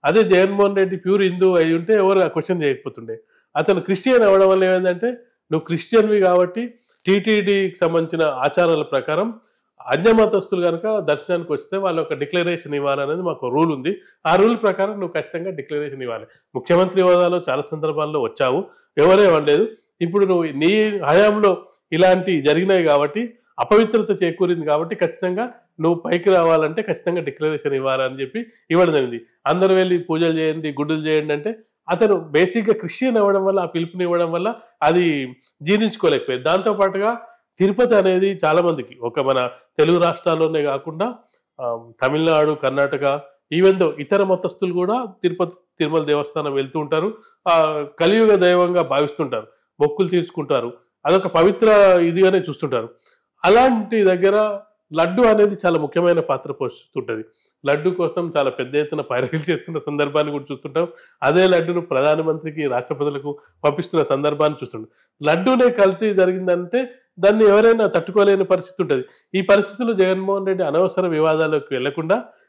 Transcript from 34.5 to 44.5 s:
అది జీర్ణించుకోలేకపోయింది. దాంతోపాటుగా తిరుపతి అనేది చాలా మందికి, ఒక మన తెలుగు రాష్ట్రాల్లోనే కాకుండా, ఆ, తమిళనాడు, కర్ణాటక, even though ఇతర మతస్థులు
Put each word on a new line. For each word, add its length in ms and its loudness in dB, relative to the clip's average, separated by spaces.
అది 540 0
జీర్ణించుకోలేకపోయింది. 840 -2
దాంతోపాటుగా 760 0
తిరుపతి 360 2
అనేది 500 2
చాలా 160 2
మందికి, 400 -4
ఒక 180 -6
మన 300 0
తెలుగు 220 4
రాష్ట్రాల్లోనే 640 0
కాకుండా, 520 -6
ఆ, 300 -8
తమిళనాడు, 500 2
కర్ణాటక, 720 -2
even 180 4
though 280 -2
ఇతర 240 0
మతస్థులు 500 -2